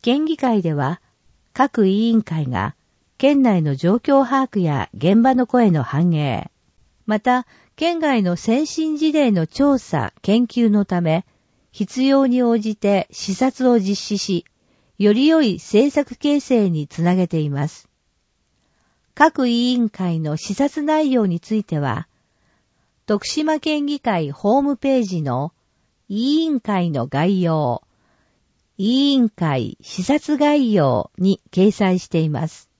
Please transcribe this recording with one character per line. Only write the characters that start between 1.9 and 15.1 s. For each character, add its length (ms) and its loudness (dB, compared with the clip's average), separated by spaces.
員 120 2
会 260 -6
が 280 -6
県 240 2
内 200 2
の 140 0
状 200 0
況 280 2
把 240 0
握 140 -4
や 320 -2
現 280 2
場 120 4
の 140 0
声 240 4
の 100 2
反 340 0
映、 360 -4
ま 120 0
た、 280 -2
県 220 -2
外 220 0
の 140 0
先 300 0
進 320 -4
事 140 0
例 200 2
の 160 0
調 300 0
査、 440 -4
研 240 2
究 240 0
の 140 2
た 160 -2
め、 260 -2
必 320 -6
要 220 4
に 160 0
応 160 2
じ 180 -4
て 360 0
視 240 -8
察 340 0
を 100 4
実 160 -2
施 220 -6
し、 280 -4
よ 160 4